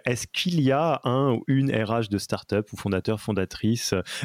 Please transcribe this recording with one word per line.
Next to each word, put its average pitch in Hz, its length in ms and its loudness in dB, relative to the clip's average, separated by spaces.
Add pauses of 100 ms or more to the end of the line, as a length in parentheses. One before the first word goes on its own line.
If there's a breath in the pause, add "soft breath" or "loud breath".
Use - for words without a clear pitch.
est-ce 123 220 -2
qu'il 175 340 0
y 131 100 4
a 147 340 2
un 135 260 2
ou 113 160 0
une 135 240 2
R 110 180 0
H 113 220 0
de 101 80 2
start-up - 520 -2
ou 101 60 -10
fondateur, 101 420 0
fondatrice, 107 760 -2
euh, 92 80 2 (240 loud breath)